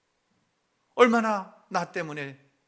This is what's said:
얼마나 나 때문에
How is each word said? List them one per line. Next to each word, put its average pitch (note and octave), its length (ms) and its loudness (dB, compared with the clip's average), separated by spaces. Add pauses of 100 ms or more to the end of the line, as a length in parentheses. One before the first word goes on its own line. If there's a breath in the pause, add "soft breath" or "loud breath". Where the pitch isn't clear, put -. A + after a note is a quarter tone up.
(960)
얼마나 A3 720 2
나 F3 220 -4
때문에 D3 480 -10 (300)